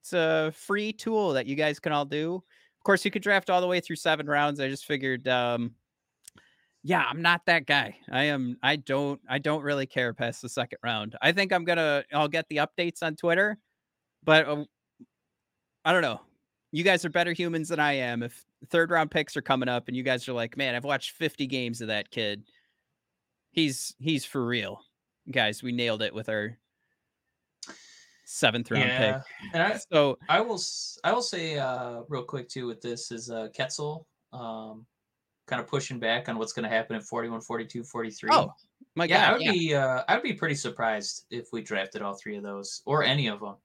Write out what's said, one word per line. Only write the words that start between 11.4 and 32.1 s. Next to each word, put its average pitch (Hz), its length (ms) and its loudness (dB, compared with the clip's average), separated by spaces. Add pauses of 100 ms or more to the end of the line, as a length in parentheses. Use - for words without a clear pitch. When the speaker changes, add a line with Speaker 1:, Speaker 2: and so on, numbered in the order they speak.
Speaker 1:
I'm 175 140 2
gonna, 160 480 0
I'll 147 160 2
get 165 180 -2
the 151 100 -4
updates 170 460 -2
on 160 140 -4
Twitter, 196 400 2 (680)
but, 156 240 8
uh, 147 160 -4 (1200)
I 160 80 4
don't 180 100 6
know. 120 200 0 (500)
You 160 120 -2
guys 185 200 4
are 170 60 -2
better 170 240 2
humans 165 340 -2
than 165 140 -2
I 147 120 4
am. 120 300 -2
If - 220 -12 (240)
third 170 220 4
round 160 200 2
picks 156 240 -2
are 143 60 -2
coming 127 260 2
up 120 220 -2
and 127 80 -4
you 127 60 -4
guys 127 260 0
are 127 40 -4
like, 117 220 -4
"Man, 131 200 -2
I've 120 100 -4
watched 139 260 -2
fifty 147 360 -2
games 123 340 -4
of 110 80 -6
that 104 220 -2
kid. 104 320 -4 (1080)
He's, 147 480 0
he's 143 240 0
for 127 220 -2
real." 104 340 -2 (520)
Guys, 110 320 0
we 123 100 -4
nailed 117 280 0
it 107 120 -2
with 110 160 -6
our 110 280 -4 (1700)
seventh 120 440 2
round 131 180 2
Speaker 2:
Yeah. 131 260 2
Speaker 1:
pick. 135 100 -6 (300)
Speaker 2:
And 165 100 2
I, 214 160 2 (120)
Speaker 1:
So 143 280 4 (100)
Speaker 2:
I 170 120 6
will 233 140 -2
s-, - 480 -8
I 175 80 2
will 240 120 2
say, 160 340 -4
uh, 120 500 -4
real 131 160 -6